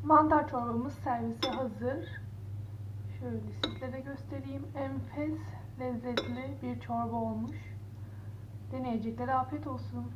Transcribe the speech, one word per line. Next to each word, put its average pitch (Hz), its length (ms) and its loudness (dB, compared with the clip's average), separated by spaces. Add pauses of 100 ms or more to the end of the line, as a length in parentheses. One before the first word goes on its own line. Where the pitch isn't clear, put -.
Mantar 311 440 10
çorbamız 240 460 0
servise 233 560 0
hazır. 247 720 -2 (960)
Şöyle 233 220 -2 (220)
sizlere 254 360 -4
göstereyim. 277 760 -4
Enfes, 277 640 -2 (400)
lezzetli 247 840 -2
bir 247 180 -4
çorba 233 360 -2
olmuş. 226 420 -2 (1120)
Deneyeceklere 240 640 0
afiyet 262 340 0
olsun. 240 480 -4